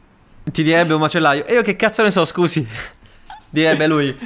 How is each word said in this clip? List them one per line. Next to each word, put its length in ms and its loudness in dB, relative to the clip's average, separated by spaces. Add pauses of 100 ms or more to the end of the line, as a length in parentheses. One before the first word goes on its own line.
(460)
Ti 180 -4
direbbe 300 2
un 60 2
macellaio. 460 0
"E 80 -4
io 80 4
che 140 -2
cazzo 280 0
ne 80 4
so, 140 2
scusi?" 420 0
<laughs> 840 -18
Direbbe 380 2
lui. 260 0 (120)